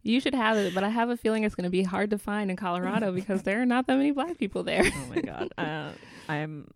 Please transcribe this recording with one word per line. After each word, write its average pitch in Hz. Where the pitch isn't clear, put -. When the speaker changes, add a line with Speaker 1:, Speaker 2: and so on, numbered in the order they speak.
Speaker 1:
You 233
should 269
have 220
it, 190
but 190
I 202
have 233
a 240
feeling 220
it's 208
gonna 180
be 180
hard 190
to 208
find 202
in 180
Colorado 185
Speaker 2:
<laughs> 185
Speaker 1:
because 196
there 202
are 254
not 247
that 262
many 285
Black 285
people 190
there. -
Speaker 2:
Oh -
my 339
God. -
Speaker 1:
<laughs> -
Speaker 2:
Uh, 151
I'm, 151